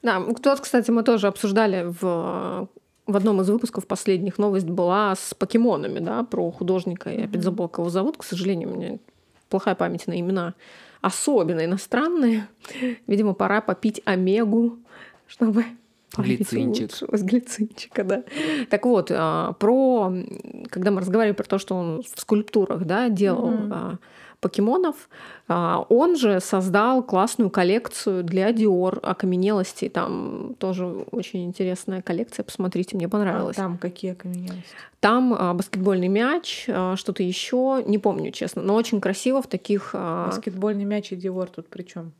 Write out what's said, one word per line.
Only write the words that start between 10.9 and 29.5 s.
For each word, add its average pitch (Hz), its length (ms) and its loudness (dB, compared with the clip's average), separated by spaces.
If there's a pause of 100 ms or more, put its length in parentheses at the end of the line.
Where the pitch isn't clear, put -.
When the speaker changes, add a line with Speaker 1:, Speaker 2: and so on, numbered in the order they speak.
Speaker 1:
особенно 180 640 2
иностранные. 233 840 0 (600)
Видимо, 202 260 2
пора 196 280 2
попить 214 440 -2
омегу, 214 760 2 (480)
чтобы 226 380 2 (500)
память 127 240 0
Speaker 3:
Глицинчик. 214 520 0
Speaker 1:
улучшилась. - 320 -2
Глицинчика, 214 800 -2
да. 254 200 -2 (460)
Так 208 160 2
вот, 208 280 4
а, 160 400 0
про, 240 540 4
м, - 640 -8
когда 185 220 0
мы 190 100 2
разговаривали 202 340 2
про - 100 -4
то, 190 140 0
что 196 160 -4
он 170 280 -4
в - 160 -14
скульптурах, 208 680 2
да, 208 240 2
делал, 220 420 2
Speaker 2:
Мгм. 208 220 -2
Speaker 1:
а, 185 240 -6 (440)
покемонов, 240 680 0 (400)
а, 170 420 0
он 269 280 6
же 208 240 4
создал 202 600 4
классную 208 480 2
коллекцию 185 760 0
для 190 260 2
Dior 190 500 4
окаменелостей. 185 880 0